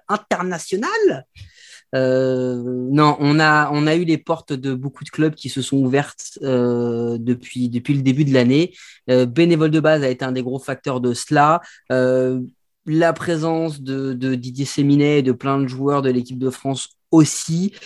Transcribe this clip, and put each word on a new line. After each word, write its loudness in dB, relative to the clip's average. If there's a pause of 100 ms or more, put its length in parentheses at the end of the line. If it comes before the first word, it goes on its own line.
internationale, -2 (680)
euh, 0 (300)
non, 4
on 2
a, 4
on 0
a 2
eu 0
les 2
portes -6
de -6
beaucoup -10
de -18
clubs -2
qui -14
se -6
sont -4
ouvertes, -2
euh, 0
depuis, -6
depuis -2
le 0
début 2
de 0
l'année. 4 (360)
Euh, 4
Bénévoles 2
de 2
base 2
a 0
été -4
un -4
des -4
gros -6
facteurs -6
de 0
cela. 2 (320)
Euh, 2 (460)
la 2
présence -4
de, -6
de -2
Didier -6
Séminet 2
et 2
de 2
plein -2
de -2
joueurs -2
de 0
l'équipe -2
de -2
France -6 (220)
aussi, 2 (120)